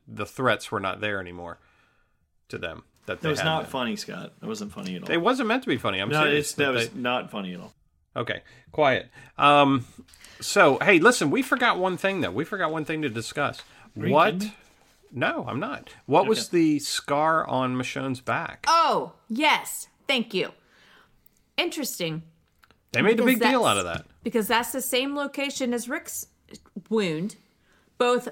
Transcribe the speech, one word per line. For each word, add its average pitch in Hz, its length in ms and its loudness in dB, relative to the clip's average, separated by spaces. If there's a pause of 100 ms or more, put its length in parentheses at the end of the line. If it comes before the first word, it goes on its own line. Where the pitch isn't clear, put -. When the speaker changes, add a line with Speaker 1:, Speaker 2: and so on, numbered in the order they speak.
Speaker 1:
the 107 180 -8
threats 117 460 -2
were 107 80 -4
not 95 220 -4
there 104 180 -4
anymore 87 400 -12 (920)
to - 80 -10
them. 80 260 -10 (220)
That 98 120 -6
Speaker 2:
That - 40 -14
Speaker 1:
they 165 80 -2
Speaker 2:
was 147 100 0
Speaker 1:
had - 60 0
Speaker 2:
not 160 180 0
Speaker 1:
been. 110 80 -12
Speaker 2:
funny, 120 240 -4
Scott. 98 440 -12
That - 80 -12
wasn't 104 260 -8
funny 90 220 -8
at 85 80 -10
all. - 80 -6
Speaker 1:
It 165 100 2
wasn't 240 260 0
meant 254 160 -2
to 240 60 -6
be 143 80 0
funny. 101 220 -2
I'm 101 100 -2
Speaker 2:
No, 151 140 2
Speaker 1:
serious, 147 240 2
Speaker 2:
it's, - 80 -8
that 143 100 0
Speaker 1:
that 131 80 0
Speaker 2:
was 117 160 0
Speaker 1:
they - 100 -12
Speaker 2:
not 123 300 -2
funny 95 240 -8
at 90 60 -12
all. 92 140 -18 (420)
Speaker 1:
Okay, 113 260 -6 (300)
quiet. 135 380 2 (280)
Um, 139 480 6 (560)
so, 160 380 6
hey, 180 200 6
listen, 180 300 6
we 226 140 2
forgot 240 340 0
one 180 180 0
thing, 190 260 -2
though. 95 100 -2
We 110 120 -2
forgot 170 280 -4
one 160 140 -4
thing 156 180 -4
to 143 60 -2
discuss. 117 520 -6 (380)
Speaker 2:
Are 110 80 -2
you 123 60 2
Speaker 1:
What? 170 200 6
Speaker 2:
kidding 196 160 -4
me? - 40 -14 (580)
Speaker 1:
No, 165 360 -4
I'm 110 120 -4
not. 185 320 -8 (160)
What 165 200 4
was 220 220 0
Speaker 2:
Okay. 175 80 0
Speaker 1:
the 156 220 4
scar 156 680 0
on 127 300 -2
Michonne's 131 420 -4
back? - 480 -6
Speaker 3:
Oh, 320 460 2 (160)
yes. 254 580 0 (200)
Thank 262 260 0
you. 175 180 -2 (1040)
Interesting. 254 680 -4 (680)
Speaker 1:
They 117 100 0
made 220 180 4
a 254 40 4
Speaker 3:
Because 247 160 4
Speaker 1:
big 220 100 4
deal 247 140 2
Speaker 3:
that's, 135 80 4
Speaker 1:
out 101 60 4
of 95 80 0
that. 82 200 -6 (180)
Speaker 3:
because 220 240 0
that's 233 240 0
the 262 100 -4
same 269 340 -2
location 277 580 -4
as 240 140 -4
Rick's 320 400 -8 (640)
wound, 190 460 -2 (640)
both 247 340 2